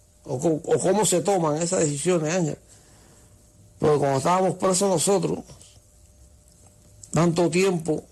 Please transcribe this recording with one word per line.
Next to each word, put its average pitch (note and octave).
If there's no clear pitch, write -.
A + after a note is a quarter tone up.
o C3+
co-, D#3
o D3+
cómo G3
se F3+
toman D#3+
esas F3+
decisiones, D#3
Ángel. E3+
Porque D3+
cuando C3+
estábamos F3+
presos F#3+
nosotros, F3
tanto E3
tiempo, E3+